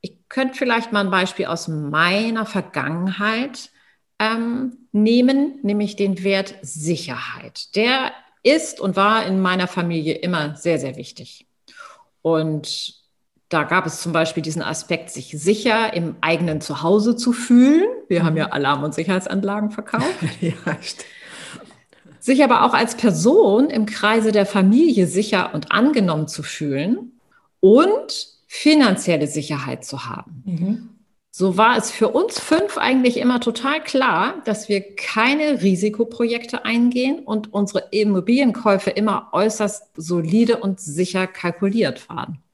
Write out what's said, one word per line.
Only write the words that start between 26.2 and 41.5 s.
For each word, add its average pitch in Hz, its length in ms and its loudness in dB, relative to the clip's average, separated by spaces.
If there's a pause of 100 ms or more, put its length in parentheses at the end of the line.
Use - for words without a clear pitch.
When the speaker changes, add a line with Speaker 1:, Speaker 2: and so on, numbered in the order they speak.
Speaker 1:
zu - 140 -10
fühlen 156 760 -4 (420)
und 339 800 4 (120)
finanzielle 185 760 2
Sicherheit 139 560 -6
zu 135 220 -10
haben. 127 380 -14
Speaker 2:
Mhm. 190 440 -4 (420)
Speaker 1:
So 180 260 0
war 226 200 4
es - 160 -4
für 220 160 0
uns - 320 0
fünf 381 380 0
eigentlich 247 400 2
immer 247 200 0
total 262 420 -4
klar, 262 640 -2
dass 214 240 -6
wir 196 280 -4
keine 277 680 0
Risikoprojekte 226 1000 -2
eingehen 247 560 2
und 214 340 -6
unsere 196 380 -2
Immobilienkäufe 208 1000 2
immer 208 400 -2
äußerst 208 640 -2
solide 175 600 2
und 196 240 -4
sicher 185 480 -2
kalkuliert 185 800 -2